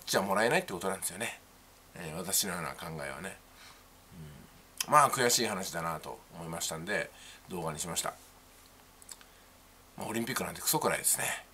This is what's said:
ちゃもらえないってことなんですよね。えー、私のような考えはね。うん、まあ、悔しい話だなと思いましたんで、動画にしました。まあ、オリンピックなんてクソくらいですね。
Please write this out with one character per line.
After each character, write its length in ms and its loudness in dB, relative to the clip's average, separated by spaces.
ち 120 2
ゃ 60 6
も 120 2
ら 100 6
え 40 6
な 80 6
い 40 4
っ 40 -2
て 80 -8
こ 60 -4
と 100 -2
な 60 0
ん 60 -6
で 60 -4
す 40 -4
よ 80 -8
ね。 220 -6
え 200 -8
ー、 20 -6
私 300 0
の 80 -2
よ 60 -4
う 20 -4
な 80 -4
考 160 -10
え 60 -6
は 100 -8
ね。 160 -10
う 40 -6
ん、 20 4
ま 120 10
あ、 60 6
悔 200 4
し 100 6
い 60 4
話 260 -2
だ 100 -2
な 160 -2
と 200 -10
思 100 -10
い 40 -6
ま 120 -6
し 80 -2
た 80 -4
ん 80 -8
で、 260 -2
動 140 -6
画 100 -2
に 80 -6
し 80 -6
ま 80 -6
し 60 0
た。 120 -4
ま 80 -10
あ、 20 -6
オ 60 -6
リ 80 0
ン 40 0
ピ 80 -2
ッ 40 -4
ク 80 0
な 60 -2
ん 40 -8
て 60 -10
ク 80 0
ソ 100 6
く 100 4
ら 60 6
い 40 2
で 60 -4
す 140 4
ね。 60 -2